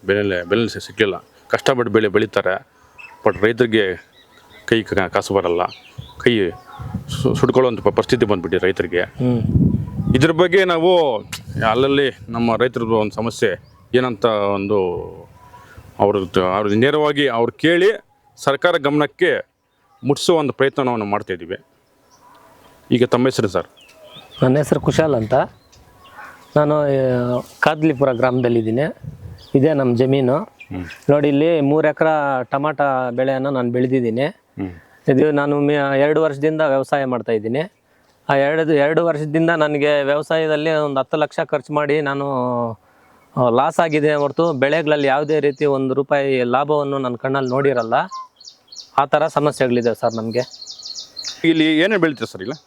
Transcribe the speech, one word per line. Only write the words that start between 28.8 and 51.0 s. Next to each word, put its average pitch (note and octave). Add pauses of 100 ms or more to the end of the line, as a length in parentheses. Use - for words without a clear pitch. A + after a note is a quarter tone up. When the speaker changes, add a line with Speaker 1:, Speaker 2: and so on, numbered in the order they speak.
Speaker 2:
ಇದೇ D3
ನಮ್ಮ C3
ಜಮೀನು. C3
Speaker 1:
ಹ್ಮ್. F#2+ (240)
Speaker 2:
ನೋಡಿ, D3
ಇಲ್ಲಿ D3+
ಮೂರು D3
ಎಕರೆ D3
ಟಮಾಟ C#3+ (300)
ಬೆಳೆಯನ್ನು C3
ನಾನು B2
ಬೆಳೆದಿದ್ದೀನಿ. B2
Speaker 1:
ಹ್ಮ್. G2+ (360)
Speaker 2:
ಇದು D3
ನಾನು C#3+
ಮಿ-, C#3+
ಎರಡು D3
ವರ್ಷದಿಂದ D#3
ವ್ಯವಸಾಯ C3+
ಮಾಡ್ತಾ A#2+
ಇದ್ದೀನಿ. A2+ (580)
ಆ C#3+
ಎರಡು, D3+
ಎರಡು D#3
ವರ್ಷದಿಂದ D#3
ನನಗೆ D3
ವ್ಯವಸಾಯದಲ್ಲಿ D#3
ಒಂದು D3+
ಹತ್ತು C3
ಲಕ್ಷ D3+
ಖರ್ಚು D3
ಮಾಡಿ D3
ನಾನು, C#3 (1120)
ಆ, B2+
ಲಾಸ್ C3+
ಆಗಿದೆ D3+
ಹೊರತು D3
ಬೆಳೆಗಳಲ್ಲಿ D3
ಯಾವುದೇ D3
ರೀತಿ C#3+
ಒಂದು C3+
ರೂಪಾಯಿ C#3
ಲಾಭವನ್ನು C#3
ನನ್ನ B2+
ಕಣ್ಣಲ್ಲಿ C3+
ನೋಡಿರಲ್ಲ. B2 (1040)
ಆ C#3
ಥರ D3+
ಸಮಸ್ಯೆಗಳಿದೆ B2
ಸರ್ A#2
ನಮಗೆ. A2+ (1040)